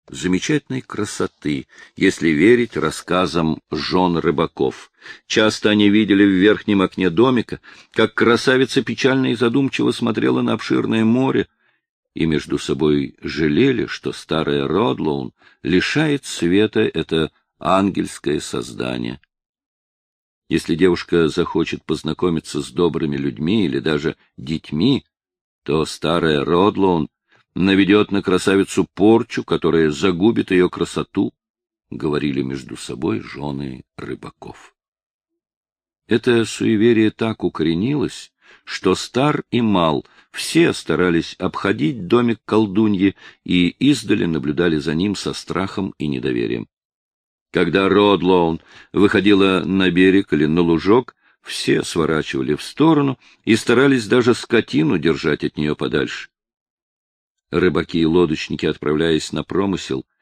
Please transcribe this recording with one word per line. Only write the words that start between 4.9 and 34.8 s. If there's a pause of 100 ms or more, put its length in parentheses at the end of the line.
Часто
они
видели
в
верхнем
окне
домика, (340)
как
красавица
печально
и
задумчиво
смотрела
на
обширное
море, (640)
и
между
собой
жалели,
что
старая
Родлоун (300)
лишает
света
это (260)
ангельское
создание. (1300)
Если
девушка
захочет
познакомиться
с
добрыми
людьми
или
даже (180)
детьми, (580)
то
старая
Родлоун — (480)
наведёт
на
красавицу
порчу,
которая
загубит
её
красоту, (560)
говорили
между
собой
жёны (140)
рыбаков. (1300)